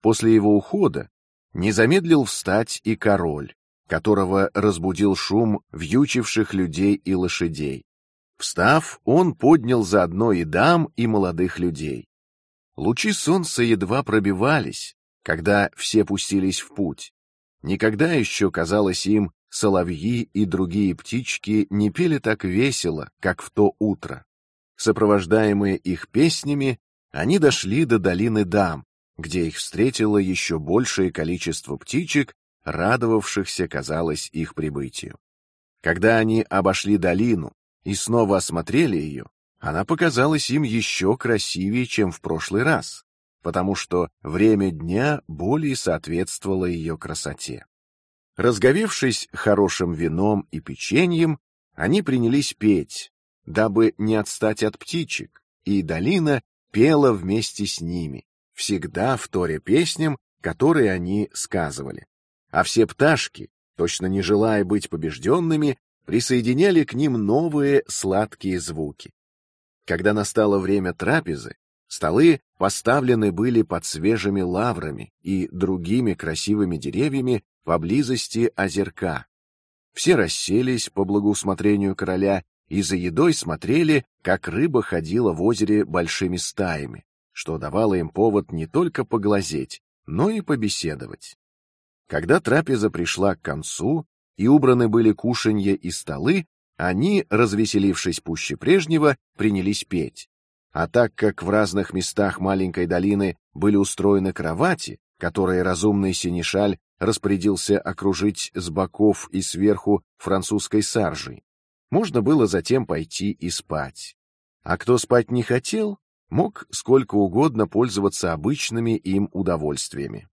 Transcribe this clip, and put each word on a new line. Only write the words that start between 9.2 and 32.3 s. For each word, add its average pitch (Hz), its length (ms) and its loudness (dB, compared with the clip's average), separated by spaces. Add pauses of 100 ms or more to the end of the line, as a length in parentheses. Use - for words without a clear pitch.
поднял 123 500 4
заодно 95 480 2
и 87 120 2
дам, 135 520 2
и 117 120 0
молодых 92 500 0
людей. 76 480 -6 (720)
Лучи 117 360 0
солнца 165 520 0
едва 113 400 2
пробивались, 104 920 0 (280)
когда 95 520 2
все 104 300 2
пустились 95 540 -2
в - 160 -16
путь. 85 360 -6 (520)
Никогда 107 500 0
ещё, 104 380 0
казалось 92 560 0
им, 104 240 2 (180)
соловьи 98 840 0
и 104 120 2
другие 92 500 0
птички 110 760 -2
не 104 180 2
пели 160 300 0
так 110 240 -2
весело, 90 680 -2 (100)
как 92 220 -2
в - 80 -16
то 104 300 2
утро. - 460 -6 (500)
Сопровождаемые 104 1000 2
их - 320 -6
песнями, 143 720 0 (320)
они 120 280 0
дошли 139 460 2
до 113 120 4
долины 98 480 0
Дам, 87 400 0 (320)
где 82 300 -4
их 80 80 -8
встретило 107 640 0
ещё 90 420 -2
большее 92 520 0
количество 80 680 -6
птичек, 147 560 -4 (300)